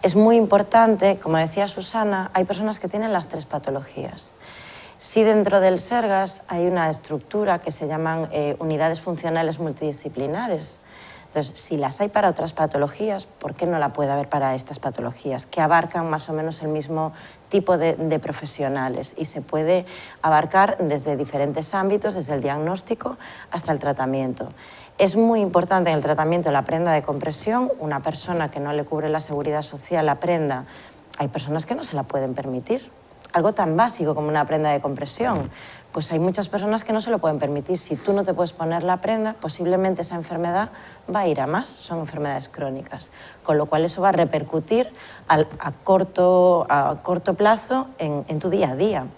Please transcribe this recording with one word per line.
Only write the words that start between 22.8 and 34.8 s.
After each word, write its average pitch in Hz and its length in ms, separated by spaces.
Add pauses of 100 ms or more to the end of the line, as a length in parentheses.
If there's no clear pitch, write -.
hasta 170 220
el 147 80
tratamiento. 135 680 (500)
Es 190 160
muy 226 240
importante 180 500
en 156 60
el 143 80
tratamiento 156 480
la 139 140
prenda 165 260
de 151 100
compresión. 214 800
Una 147 220
persona 160 500
que - 80
no 143 120
le 147 140
cubre 151 240
la 156 100
seguridad 151 440
social 160 420
la 143 140
prenda, 151 460 (520)
hay 143 120
personas 147 360
que - 80
no 311 100
se - 120
la 139 80
pueden 131 320
permitir. 135 560 (400)
Algo 175 240
tan 160 200
básico 175 380
como 151 140
una 151 180
prenda 151 240
de 143 120